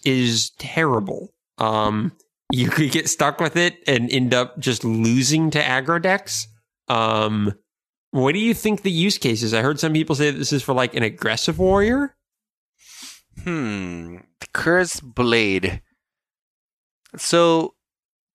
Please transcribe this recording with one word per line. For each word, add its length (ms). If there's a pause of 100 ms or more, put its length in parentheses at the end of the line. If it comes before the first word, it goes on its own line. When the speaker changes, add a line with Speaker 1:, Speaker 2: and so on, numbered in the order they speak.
Speaker 1:
is 540
terrible. 720 (240)
Um, 540 (400)
you 180
could 220
get 180
stuck 300
with 160
it 220 (100)
and 240
end 240
up 240
just 240
losing 640
to 100
aggro 400
decks. 460 (420)
Um, 680 (560)
what 200
do 80
you 140
think 300
the 80
use 260
case 260
is? 100
I 80
heard 160
some 140
people 240
say 160
that 60
this 160
is 100
for, 100
like, 220
an 80
aggressive 560
warrior. 560 (1300)
Speaker 2:
Hmm. 720 (220)
The 140
Cursed 500 (120)
Blade. 640 (1400)
So, 580 (600)